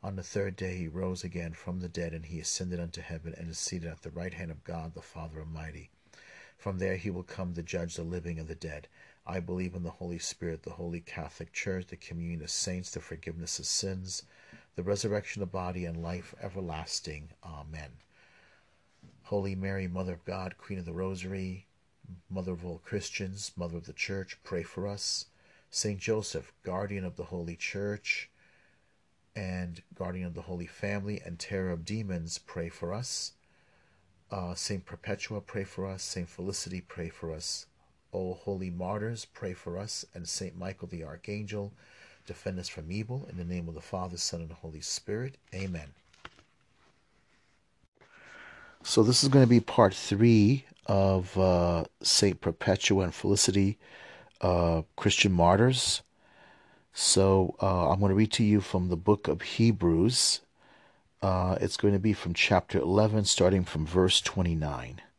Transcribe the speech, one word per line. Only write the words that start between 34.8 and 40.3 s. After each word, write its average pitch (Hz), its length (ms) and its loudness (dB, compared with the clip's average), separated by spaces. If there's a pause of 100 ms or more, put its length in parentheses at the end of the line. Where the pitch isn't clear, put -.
Perpetua, - 580 -8
pray 98 220 -8
for 95 220 -8
us. 95 160 -8
Saint 90 260 -6
Felicity, 92 540 -8
pray 82 280 -10
for 82 220 -10
us. - 360 -10 (440)
O 92 220 -4
holy 92 380 -6
martyrs, 104 540 -4
pray - 280 -10
for 87 240 -10
us. 101 280 -8 (100)
And 87 120 -10
Saint 87 300 -8